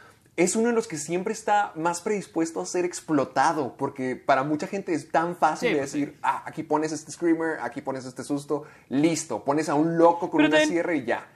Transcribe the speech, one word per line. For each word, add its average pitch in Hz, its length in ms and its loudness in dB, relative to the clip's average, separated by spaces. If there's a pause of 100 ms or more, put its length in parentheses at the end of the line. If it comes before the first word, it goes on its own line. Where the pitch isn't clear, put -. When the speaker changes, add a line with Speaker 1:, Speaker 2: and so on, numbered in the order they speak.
(360)
Speaker 1:
es 185 180 2
uno 226 140 2
de 240 60 2
los 226 120 0
que 165 120 -10
siempre 180 340 -4
está 208 420 0
más 165 280 -2
predispuesto - 580 -2
a 180 60 -6
ser 180 180 -2
explotado, 147 920 0
porque 131 380 -4
para 135 300 2
mucha 151 240 -2
gente 196 260 -4
es 147 160 -4
tan 170 240 0
fácil 165 360 0
Speaker 2:
Sí, - 40 0
Speaker 1:
de 147 60 2
Speaker 2:
pues, 139 120 -4
Speaker 1:
decir, 147 200 -2
Speaker 2:
sí. - 100 -20
Speaker 1:
"Ah, - 240 -2
aquí - 160 -10
pones 156 300 0
este 151 180 -10
screamer, 165 500 0
aquí 120 200 -8
pones 131 240 -6
este 127 180 -12
susto, 143 400 -4 (260)
listo", 143 560 0
pones 147 240 0
a 160 60 0
un 165 240 2
loco 170 320 6
con - 80 0
Speaker 2:
Pero 156 120 6
Speaker 1:
una 220 80 4
Speaker 2:
también, 302 120 2
Speaker 1:
sierra 170 240 0
y 135 100 -2
ya. 110 320 -2